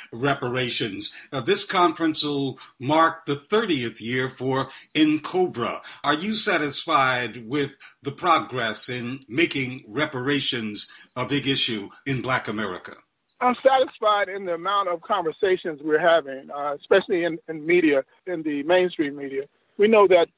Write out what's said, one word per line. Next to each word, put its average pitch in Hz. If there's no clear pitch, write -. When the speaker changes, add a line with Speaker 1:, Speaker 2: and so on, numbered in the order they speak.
Speaker 1:
reparations. 123
Now, 135
this 190
conference 165
will 139
mark 160
the 143
thirtieth 143
year 127
for 131
N 151
cobra. 117
Are 143
you 185
satisfied 135
with 139
the 135
progress 127
in 123
making 131
reparations 127
a 123
big 135
issue 113
in 131
black 120
America? 101
Speaker 2:
I'm 247
satisfied 214
in 196
the 175
amount 190
of 175
conversations 175
we're 151
having, 151
uh, 143
especially 190
in, 170
in 156
media, 160
in 175
the 147
mainstream 170
media. 135
We 208
know 208
that 170